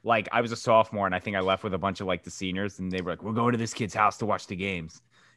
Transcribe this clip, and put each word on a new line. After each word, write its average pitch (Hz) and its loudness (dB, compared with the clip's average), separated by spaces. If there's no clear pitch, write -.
Like, 107 2
I 117 4
was 117 -2
a 113 -4
sophomore, 110 4
and 92 2
I 92 0
think 101 -4
I 95 2
left 95 2
with 95 -2
a 92 -2
bunch 98 -2
of, 98 -4
like, 90 0
the 87 -12
seniors, 95 -4
and 92 -6
they 92 -4
were 87 -4
like, 78 -6
"We're 110 -6
going 120 2
to 117 0
this 113 -4
kid's 101 -4
house 104 2
to 113 -2
watch 98 -2
the 101 -8
games." 90 -6